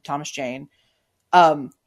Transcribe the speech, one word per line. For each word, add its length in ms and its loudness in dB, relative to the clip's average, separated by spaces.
Thomas 260 -10
Jane. 380 -12
Um, 380 4